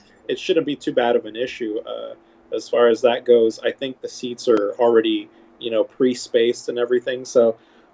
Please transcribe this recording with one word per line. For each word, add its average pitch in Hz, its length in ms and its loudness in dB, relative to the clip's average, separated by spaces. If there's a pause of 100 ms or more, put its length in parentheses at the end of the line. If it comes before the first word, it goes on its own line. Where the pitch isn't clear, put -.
(300)
it 127 100 -4
shouldn't 165 260 0
be 143 120 -6
too 147 160 -8
bad 120 240 2
of 110 80 -4
an 107 100 -14
issue, 113 440 -6
uh, 113 340 -12 (380)
as - 160 -6
far 120 200 4
as 113 140 4
that 127 240 2
goes. 113 340 4
I 123 120 -2
think 131 300 -8
the 120 80 -10
seats - 380 -8
are 104 320 2
already, 110 500 2 (300)
you 117 120 -10
know, 110 120 2
pre-spaced 123 840 -2
and 120 100 -6
everything. 123 440 -2
So 117 320 2 (380)